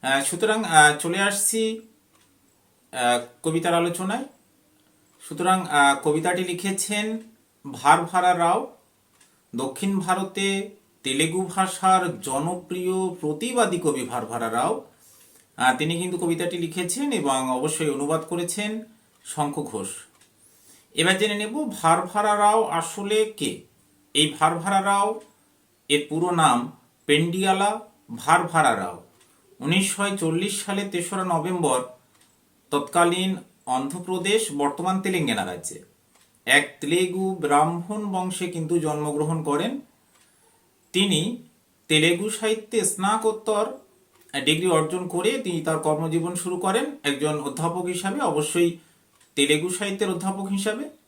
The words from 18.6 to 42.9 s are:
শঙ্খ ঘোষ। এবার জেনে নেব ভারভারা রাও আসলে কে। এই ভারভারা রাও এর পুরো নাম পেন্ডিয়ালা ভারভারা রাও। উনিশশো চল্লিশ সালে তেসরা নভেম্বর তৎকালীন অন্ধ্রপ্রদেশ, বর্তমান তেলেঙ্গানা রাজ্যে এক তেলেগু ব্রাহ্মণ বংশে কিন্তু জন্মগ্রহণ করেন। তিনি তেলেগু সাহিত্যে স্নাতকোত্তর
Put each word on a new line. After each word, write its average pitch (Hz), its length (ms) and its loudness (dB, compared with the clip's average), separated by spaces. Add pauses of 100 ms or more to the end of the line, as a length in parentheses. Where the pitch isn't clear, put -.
শঙ্খ 147 340 -4
ঘোষ। 107 280 -8 (1040)
এবার 185 240 2
জেনে 208 180 0
নেব 220 360 -4 (100)
ভারভারা 208 560 2
রাও 208 260 6
আসলে 202 720 0
কে। 107 240 -4 (520)
এই 147 260 2
ভারভারা 170 420 2
রাও 202 400 0 (680)
এর 147 200 2
পুরো 165 220 -2
নাম 139 400 2 (340)
পেন্ডিয়ালা 190 720 2 (360)
ভারভারা 160 600 2
রাও। 90 280 -8 (560)
উনিশশো 190 580 0
চল্লিশ 175 480 -2
সালে 196 240 -4
তেসরা 185 340 -4
নভেম্বর 165 600 0 (840)
তৎকালীন 175 640 2 (300)
অন্ধ্রপ্রদেশ, 180 840 -2
বর্তমান 170 500 0
তেলেঙ্গানা 143 440 0
রাজ্যে - 380 -10 (600)
এক 143 360 4
তেলেগু 185 540 0
ব্রাহ্মণ 170 720 2
বংশে 185 420 -4
কিন্তু 165 320 -2
জন্মগ্রহণ 151 640 -2
করেন। 175 380 -2 (1120)
তিনি 190 440 0 (500)
তেলেগু 170 420 2
সাহিত্যে 220 560 -2
স্নাতকোত্তর 214 880 -2 (680)